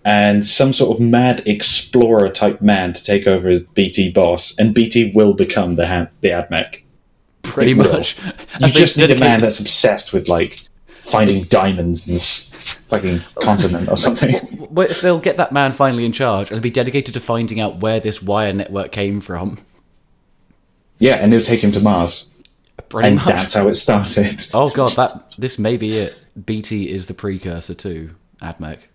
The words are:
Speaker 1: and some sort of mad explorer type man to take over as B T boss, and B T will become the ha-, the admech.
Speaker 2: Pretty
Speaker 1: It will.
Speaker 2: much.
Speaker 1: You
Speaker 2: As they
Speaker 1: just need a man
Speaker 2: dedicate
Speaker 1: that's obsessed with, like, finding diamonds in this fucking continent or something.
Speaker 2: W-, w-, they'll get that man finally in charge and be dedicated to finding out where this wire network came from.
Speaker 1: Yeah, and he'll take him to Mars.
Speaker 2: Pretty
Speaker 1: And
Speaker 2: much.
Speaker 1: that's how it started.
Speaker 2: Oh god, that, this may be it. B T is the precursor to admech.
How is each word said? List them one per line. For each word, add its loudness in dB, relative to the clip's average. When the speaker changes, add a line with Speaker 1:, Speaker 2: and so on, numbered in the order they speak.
Speaker 1:
and 2
some 2
sort 0
of -6
mad 2
explorer 2
type -2
man 2
to -10
take 0
over 2
as 4
B -2
T 0
boss, 0
and 2
B 2
T 0
will 6
become -2
the 0
ha-, -2
the 2
admech. -6
Speaker 2:
Pretty 0
Speaker 1:
It 4
will. 4
Speaker 2:
much. -4
Speaker 1:
You -12
Speaker 2:
As 4
they 4
Speaker 1:
just 4
need 4
a 6
man 4
Speaker 2:
dedicate -
Speaker 1:
that's 0
obsessed 0
with, -2
like, -2
finding 2
diamonds 0
in -4
this -2
fucking -2
continent 0
or 2
something. 0
Speaker 2:
W-, -6
w-, 0
they'll 2
get -2
that -2
man 0
finally 0
in -2
charge -2
and -6
be -2
dedicated -4
to -6
finding -4
out -6
where -2
this -6
wire -2
network -6
came -4
from. -10
Speaker 1:
Yeah, 6
and 4
he'll 4
take 0
him 2
to -2
Mars. 0
Speaker 2:
Pretty 0
Speaker 1:
And 4
Speaker 2:
much. 0
Speaker 1:
that's 0
how 2
it 2
started. 0
Speaker 2:
Oh 2
god, 0
that, -4
this -8
may -2
be -4
it. -6
B -6
T -6
is -8
the -14
precursor -10
to -12
admech. -14